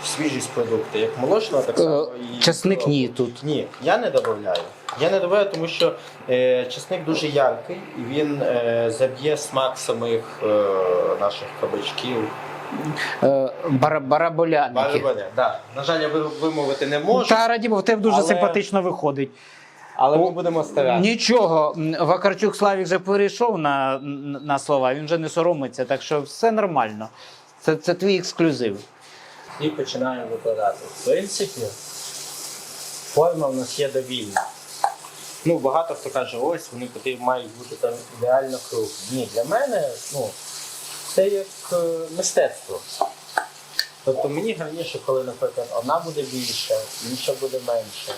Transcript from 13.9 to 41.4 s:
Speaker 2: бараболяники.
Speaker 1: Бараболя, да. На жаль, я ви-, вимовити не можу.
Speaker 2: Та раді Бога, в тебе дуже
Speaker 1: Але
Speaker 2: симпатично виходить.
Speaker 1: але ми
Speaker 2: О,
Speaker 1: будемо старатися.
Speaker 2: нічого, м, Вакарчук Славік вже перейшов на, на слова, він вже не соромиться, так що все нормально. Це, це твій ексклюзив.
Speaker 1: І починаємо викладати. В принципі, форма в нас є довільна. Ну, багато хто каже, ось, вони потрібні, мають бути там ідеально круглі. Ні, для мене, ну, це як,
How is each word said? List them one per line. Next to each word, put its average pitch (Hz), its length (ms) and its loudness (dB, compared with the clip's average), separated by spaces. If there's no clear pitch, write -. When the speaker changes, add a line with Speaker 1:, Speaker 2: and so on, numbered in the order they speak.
Speaker 2:
бараболяники. 151 760 2
Speaker 1:
Бараболя, 135 520 2
да. 120 240 2
На 139 80 -6
жаль, 160 180 0
я 151 60 0
ви-, 151 140 0
вимовити 147 460 0
не 147 120 0
можу. 226 300 2
Speaker 2:
Та 226 180 6
раді 233 220 2
Бога, 208 120 2
в 190 40 0
тебе 220 160 4
дуже 214 160 4
Speaker 1:
Але 202 100 4
Speaker 2:
симпатично 202 540 2
виходить. 143 480 0
Speaker 1:
але 139 220 6
ми 165 80 8
Speaker 2:
О, 175 60 2
Speaker 1:
будемо 170 320 0
старатися. 143 460 4
Speaker 2:
нічого, 202 680 4
м, 160 220 0
Вакарчук 185 560 2
Славік 196 300 4
вже 180 140 2
перейшов 202 580 2
на, 139 420 2
на 143 160 0
слова, 131 340 2
він 151 120 -4
вже 160 120 2
не 160 120 -2
соромиться, 151 560 0
так 131 160 0
що 151 200 0
все 226 300 0
нормально. 123 580 0
Це, 160 140 4
це 165 180 0
твій 185 240 2
ексклюзив. 127 640 0
Speaker 1:
І 151 100 0
починаємо 127 600 -4
викладати. 110 460 0
В - 40 -6
принципі, 190 560 0
форма 160 340 4
в 135 80 -2
нас 127 240 -6
є 139 100 2
довільна. 123 540 -2
Ну, 160 140 4
багато 143 360 0
хто - 140 -8
каже, 127 280 -4
ось, 151 360 -2
вони 123 120 -10
потрібні, 123 400 -6
мають 120 320 0
бути 123 180 -14
там 117 180 -2
ідеально 131 400 2
круглі. 113 180 -2
Ні, 123 220 -4
для - 100 0
мене, 214 460 0
ну, 123 160 -2
це 190 120 4
як, 196 180 -2